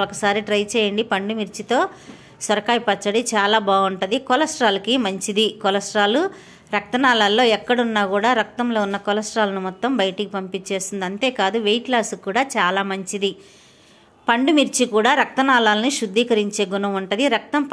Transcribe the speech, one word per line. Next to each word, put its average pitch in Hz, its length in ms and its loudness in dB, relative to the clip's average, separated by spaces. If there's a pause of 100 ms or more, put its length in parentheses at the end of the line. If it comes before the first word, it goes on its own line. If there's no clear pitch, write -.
ఒకసారి 202 460 -2
ట్రై 208 120 2 (120)
చేయండి. 214 300 0 (100)
పండు 202 260 -2
మిర్చితో 220 400 -2 (680)
సొరకాయ 220 400 0
పచ్చడి 208 340 0 (140)
చాలా 208 240 2 (100)
బాగుంటది. 196 480 0 (120)
కొలెస్ట్రాల్కి 247 680 0 (100)
మంచిది. 196 400 -2 (180)
కొలెస్ట్రాల్ 202 600 2 (520)
రక్తనాళాల్లో 226 680 2 (120)
ఎక్కడున్నా 226 460 0 (100)
కూడా 202 180 2 (100)
రక్తంలో 233 460 -2
ఉన్న 196 100 -2 (100)
కొలెస్ట్రాల్ను 208 600 -2
మొత్తం 190 240 -4 (100)
బయటికి 190 340 -2
పంపించేస్తుంది. 190 760 -6
అంతేకాదు 202 480 -2 (100)
వెయిట్ 240 260 0
లాస్కి 214 340 -2
కూడా 208 160 0 (140)
చాలా 190 340 2
మంచిది. 196 400 -4 (960)
పండు 262 300 4
మిర్చి 262 260 2 (100)
కూడా 220 160 4 (120)
రక్తనాళాలని 240 760 2
శుద్ధీకరించే 208 640 0 (100)
గుణం 202 260 -2
ఉంటది. 202 240 -2 (120)
రక్తం 285 360 -2